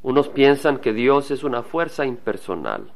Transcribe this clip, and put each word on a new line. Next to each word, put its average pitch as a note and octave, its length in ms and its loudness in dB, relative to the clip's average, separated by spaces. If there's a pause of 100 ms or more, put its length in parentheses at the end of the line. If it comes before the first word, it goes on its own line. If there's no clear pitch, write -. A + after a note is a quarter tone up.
Unos C3+ 260 2
piensan C#3 500 4
que A2+ 140 0
Dios C#3 380 2
es C#3 140 -4
una A#2+ 180 -2
fuerza D#3+ 440 -4
impersonal. F2 880 -6